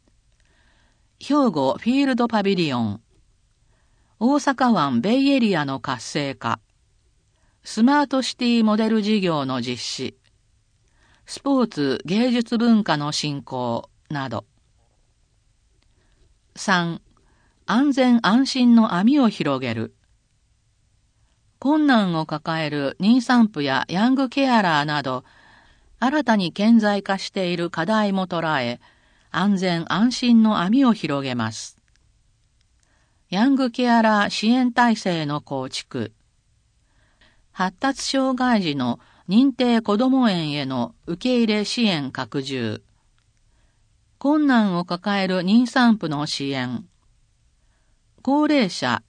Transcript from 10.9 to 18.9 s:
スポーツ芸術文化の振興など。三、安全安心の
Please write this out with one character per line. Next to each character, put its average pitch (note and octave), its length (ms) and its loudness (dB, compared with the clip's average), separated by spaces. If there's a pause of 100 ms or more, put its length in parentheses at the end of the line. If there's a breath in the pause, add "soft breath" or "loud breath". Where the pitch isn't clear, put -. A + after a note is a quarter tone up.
ス - 120 -16
ポ C4+ 220 0
ー A3+ 100 -2
ツ C#3 340 -2
芸 A3 260 0
術 A#3 260 -2
文 A3+ 260 4
化 D#3 140 0
の D3 140 -4
振 C#3+ 320 -6
興 B2 460 -6 (200)
な C#3 200 -6
ど。 A2+ 160 -8 (2000)
三、 E3+ 460 -2 (640)
安 C4+ 240 2
全 B3 340 4
安 A#3+ 220 4
心 B3 280 4
の A3 200 4